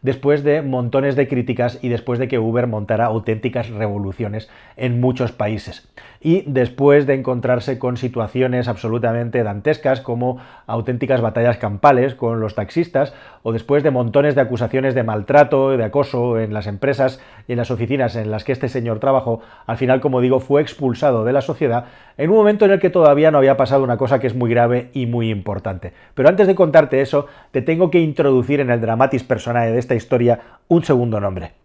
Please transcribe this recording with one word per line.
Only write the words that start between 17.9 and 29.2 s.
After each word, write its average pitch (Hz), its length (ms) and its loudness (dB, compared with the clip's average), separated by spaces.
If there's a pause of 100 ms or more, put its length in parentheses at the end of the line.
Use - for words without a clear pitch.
en 107 140 -6
las 107 140 -6
que 143 80 -4
este 123 180 -4
señor 113 280 -4
trabajó, 127 420 0 (260)
al 117 100 -4
final, 127 240 0
como 127 220 0
digo, 127 180 2
fue 139 220 0
expulsado 131 600 -2
de 123 100 0
la 135 80 2
sociedad 123 420 -2 (320)
en 151 140 -2
un 214 60 4
momento 208 280 4
en 196 80 6
el 190 80 2
que 185 100 2
todavía 156 400 6
no 151 80 4
había 135 200 4
pasado 135 260 2
una 120 140 -2
cosa 131 200 0
que 120 80 -2
es 113 80 -2
muy 120 160 -2
grave 120 440 0
y 131 100 -4
muy 117 260 -2
importante. 95 600 -8 (220)
Pero 135 160 6
antes 196 160 4
de 190 80 4
contarte 151 480 4
eso, 143 240 -2 (240)
te 131 120 -2
tengo 165 280 0
que 175 100 4
introducir 139 580 2
en 131 120 0
el 117 100 2
dramatis 120 420 0